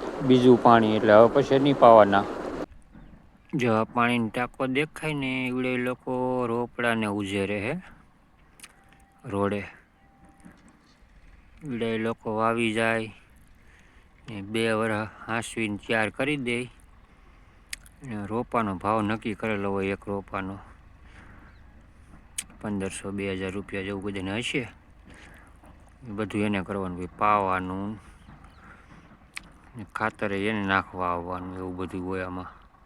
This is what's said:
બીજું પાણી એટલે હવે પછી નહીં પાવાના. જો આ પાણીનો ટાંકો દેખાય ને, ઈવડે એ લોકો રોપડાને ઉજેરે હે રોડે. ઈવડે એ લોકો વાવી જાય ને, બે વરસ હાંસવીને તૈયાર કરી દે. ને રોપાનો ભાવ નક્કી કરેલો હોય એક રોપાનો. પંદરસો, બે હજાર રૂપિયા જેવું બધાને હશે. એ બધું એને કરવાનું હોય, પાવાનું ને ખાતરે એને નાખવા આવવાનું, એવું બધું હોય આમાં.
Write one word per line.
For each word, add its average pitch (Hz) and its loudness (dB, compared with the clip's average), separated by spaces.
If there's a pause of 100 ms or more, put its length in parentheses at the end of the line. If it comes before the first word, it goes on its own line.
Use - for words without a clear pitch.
(220)
બીજું 127 6
પાણી 113 6
એટલે 107 6
હવે 113 12
પછી 135 2
નહીં 139 4
પાવાના. 104 10 (1300)
જો 123 2
આ 110 2
પાણીનો 120 2
ટાંકો 123 -4
દેખાય 151 -4
ને, 131 -4
ઈવડે 127 -2
એ 127 -2
લોકો 127 -2
રોપડાને 117 0
ઉજેરે 101 -2
હે 123 -4 (1500)
રોડે. 101 -2 (2000)
ઈવડે 117 -4
એ - -2
લોકો 113 -4
વાવી 113 2
જાય 113 0 (1160)
ને, 104 -10
બે 113 0
વરસ 110 0 (200)
હાંસવીને 110 -4
તૈયાર 110 0
કરી 143 -2
દે. 120 -4 (1300)
ને 107 -10
રોપાનો 110 -4
ભાવ 101 -2
નક્કી 107 -4
કરેલો 101 -4
હોય 98 -2
એક - -12
રોપાનો. 98 -8 (2000)
પંદરસો, 98 -8
બે 98 -6
હજાર 92 -6
રૂપિયા 98 -8
જેવું 95 -6
બધાને 98 -6
હશે. 131 -4
એ - -18
બધું 101 -4
એને 104 -2
કરવાનું 95 -6
હોય, 90 -8 (100)
પાવાનું 98 0 (1800)
ને 104 -12 (100)
ખાતરે 104 -2
એને 104 -2
નાખવા 92 -2
આવવાનું, 90 -6
એવું 92 -8
બધું 92 -6
હોય 92 -6
આમાં. 92 -8 (400)